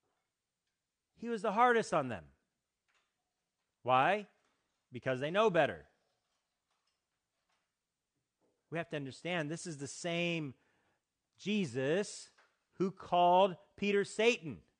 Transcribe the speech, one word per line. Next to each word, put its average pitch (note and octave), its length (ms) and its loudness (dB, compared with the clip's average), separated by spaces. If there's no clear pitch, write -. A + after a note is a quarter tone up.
He A3+ 120 -10
was A3+ 140 -4
the G#3+ 100 0
hardest A#3 400 4
on D3 160 2
them. F#2 160 -8
Why? D3+ 440 2
Because B2+ 300 -4
they D3 100 -4
know G#3 200 2
better. C3 340 0
We D#3+ 80 -6
have E3 100 -6
to D#3+ 80 -8
understand D3 540 -6
this E3 160 -8
is D#3+ 100 -10
the C#3 100 -10
same E3+ 680 -4
Jesus F3 920 -4
who F#3 120 0
called F3 680 4
Peter G3+ 260 0
Satan. D#3+ 600 -2